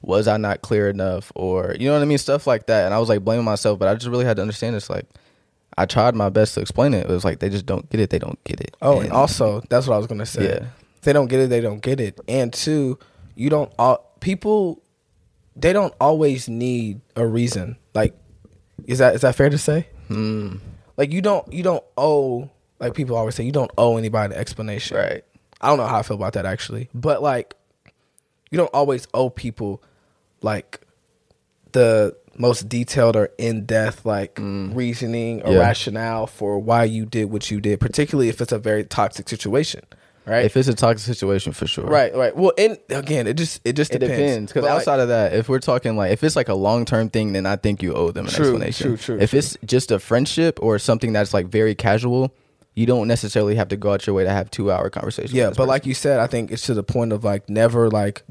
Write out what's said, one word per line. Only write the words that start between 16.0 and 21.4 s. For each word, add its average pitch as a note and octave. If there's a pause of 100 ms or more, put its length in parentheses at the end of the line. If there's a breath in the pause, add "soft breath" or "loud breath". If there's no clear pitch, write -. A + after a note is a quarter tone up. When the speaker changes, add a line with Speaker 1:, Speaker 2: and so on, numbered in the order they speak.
Speaker 2:
need A#2 (140)
a A#2
reason. A2+ (200)
Like, G#2+ (720)
is B2+
that, B2+
is A#2+
that B2+
fair C#3+
to D3
say? D3+ (220)
Speaker 1:
Hmm. G#2+ (400 loud breath)
Speaker 2:
Like, C#3+
you F3
don't, G3